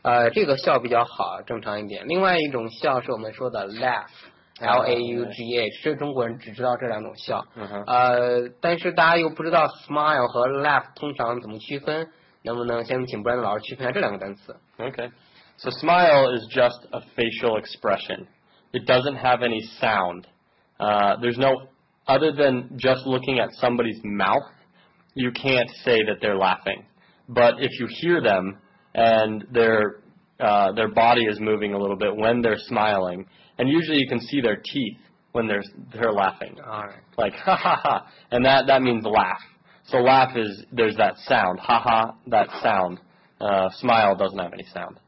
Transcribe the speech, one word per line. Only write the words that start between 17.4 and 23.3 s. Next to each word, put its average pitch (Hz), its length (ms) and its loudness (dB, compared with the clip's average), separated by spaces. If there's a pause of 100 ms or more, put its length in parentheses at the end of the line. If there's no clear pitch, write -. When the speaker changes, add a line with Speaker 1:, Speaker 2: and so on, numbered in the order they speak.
Speaker 2:
expression. - 680 -4 (460)
It 110 120 -6
doesn't 127 300 2
have 123 280 0
any 113 180 -2 (180)
sound. 92 480 -2 (520)
Uh, 104 420 2
there's 120 160 -2
no, 131 300 0 (400)
other 143 240 4
than 135 440 0
just 131 300 0
looking 127 340 -2